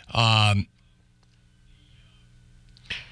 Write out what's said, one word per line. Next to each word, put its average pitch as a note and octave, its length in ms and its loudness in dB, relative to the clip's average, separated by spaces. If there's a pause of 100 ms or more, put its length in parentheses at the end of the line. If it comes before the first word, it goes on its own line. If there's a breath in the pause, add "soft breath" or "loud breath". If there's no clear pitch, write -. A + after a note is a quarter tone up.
(140 loud breath)
Um, A2 520 2 (2500 loud breath)